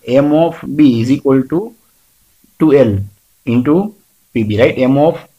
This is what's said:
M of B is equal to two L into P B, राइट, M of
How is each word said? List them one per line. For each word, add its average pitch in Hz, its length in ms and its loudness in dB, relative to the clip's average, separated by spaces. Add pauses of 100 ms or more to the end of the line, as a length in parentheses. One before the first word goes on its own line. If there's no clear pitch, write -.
M 135 280 0
of 160 280 0 (100)
B 139 140 0 (120)
is 117 140 -2
equal 139 340 0
to 151 140 -4 (1000)
two 156 140 2
L 127 180 2 (540)
into 123 280 0 (600)
P 117 100 -2
B, 107 140 -4
राइट, 139 220 0
M 127 180 2
of 160 180 0 (220)